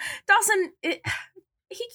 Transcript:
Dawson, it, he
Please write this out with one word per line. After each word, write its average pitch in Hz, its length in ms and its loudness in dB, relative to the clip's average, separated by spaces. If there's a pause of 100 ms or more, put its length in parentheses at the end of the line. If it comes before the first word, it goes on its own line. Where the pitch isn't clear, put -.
(260)
Dawson, 403 460 4 (100)
it, - 180 -4 (680)
he - 240 -10